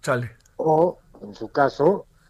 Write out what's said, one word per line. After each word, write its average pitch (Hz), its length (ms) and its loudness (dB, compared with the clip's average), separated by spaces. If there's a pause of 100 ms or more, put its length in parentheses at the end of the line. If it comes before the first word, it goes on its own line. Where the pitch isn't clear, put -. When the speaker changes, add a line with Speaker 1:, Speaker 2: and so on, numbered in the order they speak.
Speaker 1:
Sale. 123 300 -4 (240)
Speaker 2:
O, 165 420 2 (240)
en 208 140 -18
su - 160 -12
caso, 143 540 0 (240)